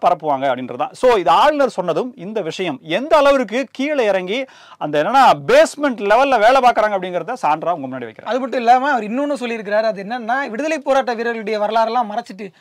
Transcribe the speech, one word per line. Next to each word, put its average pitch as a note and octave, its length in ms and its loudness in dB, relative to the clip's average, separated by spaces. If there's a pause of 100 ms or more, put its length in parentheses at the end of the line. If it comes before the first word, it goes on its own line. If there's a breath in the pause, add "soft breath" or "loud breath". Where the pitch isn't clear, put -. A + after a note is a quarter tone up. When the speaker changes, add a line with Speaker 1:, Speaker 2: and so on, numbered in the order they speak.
Speaker 1:
பரப்புவாங்க D3+ 420 0
அப்படின்றதுதான். B2+ 440 -4
So, B3+ 240 2
இது E3+ 140 0
ஆளுநர் C4 400 4
சொன்னதும் F#3 460 -4
இந்த G3+ 260 -8
விஷயம் D#3+ 400 -6
எந்த A#3 360 0
அளவிற்கு C4+ 540 2
கீழே C#4 340 -2
இறங்கி G3 400 -2 (380 loud breath)
அந்த D3 200 0
என்னன்னா A#3 280 6 (160)
பேஸ்மெண்ட் C#4 540 2
லெவல்ல A#3 380 4
வேலை B3 220 6
பார்க்கறாங்க A3 320 2
அப்படிங்கறத F3+ 480 -4
சான்றா D#3+ 300 0
உங்க C#3+ 160 -6
முன்னாடி B2+ 160 -10
வைக்கிறேன். A2+ 260 -14
Speaker 2:
அது B3 100 -2
மட்டும் B3+ 200 -4
இல்லாம B3 320 4
அவர் A#3 120 0
இன்னொன்னு C4+ 360 -4
சொல்லியிருக்கிறாரு. A3 420 -4
அது G#3 220 -2
என்னன்னா, A#3+ 460 -4
விடுதலை D4 300 -4
போராட்ட C4 340 0
வீரர்களுடைய A3+ 460 -4
வரலாறெல்லாம் A3 520 0
மறைச்சிட்டு G#3 500 -10